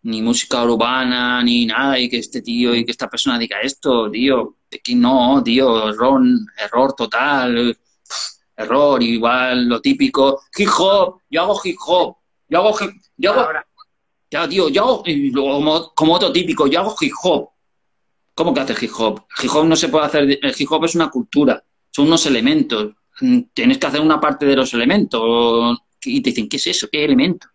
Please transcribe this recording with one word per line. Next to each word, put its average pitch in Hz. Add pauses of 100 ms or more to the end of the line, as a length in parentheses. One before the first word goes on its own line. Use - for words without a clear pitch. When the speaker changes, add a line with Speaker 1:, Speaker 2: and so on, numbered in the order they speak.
Speaker 1:
ni 113
música 120
urbana, 123
ni 120
nada, 127
y 123
que 120
este 113
tío 120
y 117
que 120
esta -
persona 123
diga 107
esto, 123
tío, 120 (140)
es -
que 123
no, 123
tío, 117
error, 127 (340)
error 120
total, 120 (800)
error, 127
igual 120
lo 117
típico, 139 (140)
hip 202 (100)
hop, 190 (100)
yo 160
hago 196
hip 175 (100)
hop, 175 (320)
yo 165
hago 214
hip, 196 (260)
yo 196
hago 254
Speaker 2:
Ahora. 156 (640)
Speaker 1:
ya, 156
tío, 175
yo 190
hago, 233
y 143
luego 135
como, 156
como 160
otro 180
típico, 156
yo 156
hago 202
hip 160 (100)
hop. 156 (840)
¿Cómo 160
que 139
haces 127
hip 117
hop? 110 (140)
El -
hip 117
hop 156
no 160
se 156
puede 151
hacer, 147
el 139
hip -
hop 156
es 165
una 160
cultura, 131 (280)
son 143
unos 160
elementos, 120 (260)
mm, 123 (120)
tienes -
que -
hacer 143
una 156
parte 147
de 139
los 131
elementos, 117 (240)
y 131
te 127
dicen, 110
"¿Qué 147
es -
eso? -
¿Qué 151
elemento? 147